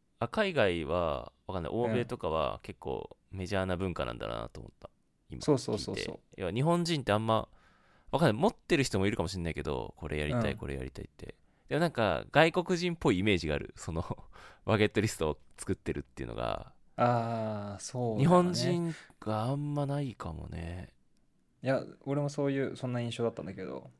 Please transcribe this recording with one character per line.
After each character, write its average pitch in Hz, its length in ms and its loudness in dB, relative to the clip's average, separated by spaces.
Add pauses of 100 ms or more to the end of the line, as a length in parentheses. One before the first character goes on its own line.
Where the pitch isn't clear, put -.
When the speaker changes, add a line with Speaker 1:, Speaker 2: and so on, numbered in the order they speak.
(180)
Speaker 1:
あ、 117 100 -2
海 202 240 0
外 92 320 4
は、 78 480 0 (140)
わ 95 80 -6
か 92 60 -2
ん - 20 -2
な 80 60 -4
い。 - 40 -4
欧 117 160 0
米 120 160 2
と 120 140 -6
か 87 120 -2
は 73 320 0
結 - 180 -14
構 52 360 -6 (140)
メ 95 160 -6
ジ 98 100 -2
ャ 95 60 2
ー - 20 0
な 92 120 0
文 90 180 -2
化 71 100 -2
な 58 80 -2
ん 57 60 -10
だ 55 100 -6
な 57 240 -6
と - 80 -14
思 - 100 -14
っ - 100 -20
た。 - 100 -18 (400)
Speaker 2:
う - 40 -10
ん。 - 20 -8
Speaker 1:
今 - 60 -10
Speaker 2:
そ 151 120 4
う 131 40 4
そ 120 160 -2
う 104 40 0
そ 101 140 -6
う - 40 -6
そ - 160 -4
う。 - 20 -10
Speaker 1:
聞 - 40 -12
い - 20 -20 (140)
て。 - 80 -8
い - 20 -2
や、 85 80 -2
日 117 100 0
本 170 220 4
人 165 160 0
っ 117 40 -8
て 101 80 2
あ 104 40 6
ん 110 100 -2
ま、 113 220 2 (600)
わ 135 100 0
か 165 60 6
ん - 20 8
な 107 100 4
い。 139 40 0
持 202 60 6
っ 233 60 2
て - 220 2
る 135 80 4
人 - 140 0
も 95 80 4
い 104 40 4
る 110 60 0
か - 60 0
も 80 60 -2
し 95 80 -6
れ 87 60 -2
な 82 80 -2
い 78 40 -6
け - 80 -4
ど、 65 340 -4
こ - 120 -10
れ 76 100 -2
や 73 80 0
り 73 80 0
た 92 140 2
い、 69 40 0
Speaker 2:
う - 20 -6
ん。 - 40 -8
Speaker 1:
こ 69 100 -8
れ 67 80 -4
や 65 80 -6
り 65 60 -8
た - 120 -12
い - 40 -12
っ - 20 -20
て。 - 260 -16 (340)
で - 60 -2
も 147 60 2
な 170 80 4
ん - 20 -2
か、 90 400 2
外 160 220 6
国 180 260 0
人 175 160 -2
っ - 40 -6
ぽ 147 140 4
い 90 60 4
イ 90 40 2
メ 104 120 6
ー 87 40 4
ジ 78 100 -2
が 76 60 2
あ 71 40 0
る。 - 180 -8
そ - 160 -10
の、 80 120 -2 (320)
<laughs> - 280 -20
バ 95 140 4
ケ 107 60 6
ッ 104 60 6
ト 110 100 2
リ 104 80 2
ス - 80 -4
ト 78 140 0
を 73 80 -4 (180)
作 - 160 -6
っ 90 40 0
て - 160 -6
る 71 80 -4
っ - 20 -4
て - 200 -14
い 62 40 -6
う - 20 -10
の 57 60 -10
が。 53 380 -6 (240)
Speaker 2:
あ 113 840 0
ー、 - 20 -16
そ - 180 -8
う 120 140 0
だ 107 40 -2
ね。 110 40 2
Speaker 1:
日 139 60 6
本 180 260 6
人 170 420 0 (260)
が 107 240 -2
あ 131 100 0
ん 147 200 -4
ま 143 120 0
な 143 140 -2
い 135 140 -4
か - 180 -8
も 76 160 -10
ね。 82 440 -8 (680)
Speaker 2:
い 123 40 -10
や、 135 160 0 (220)
俺 139 160 0
も 143 80 0
そ 143 180 -2
う 139 60 2
い 135 100 0
う、 120 140 -4
そ - 100 -6
ん 123 60 -2
な 123 80 0
印 120 120 -4
象 120 120 -2
だ 113 60 2
っ - 40 -4
た - 80 -8
ん - 40 -10
だ 92 80 -10
け 92 100 -10
ど。 65 360 -10